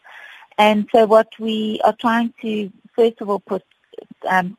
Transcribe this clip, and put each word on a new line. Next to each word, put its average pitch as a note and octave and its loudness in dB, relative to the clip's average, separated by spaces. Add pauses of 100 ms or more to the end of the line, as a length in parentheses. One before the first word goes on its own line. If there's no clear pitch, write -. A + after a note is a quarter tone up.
(560)
And G#3+ 2
so A3+ 4
what A3 4
we A3 -4
are G#3+ 2
trying A#3 -2 (100)
to, G#3+ -6 (240)
first A3+ 0
of G#3 -8
all, G3+ -4
put, F#3+ -8 (640)
um, F#3 -2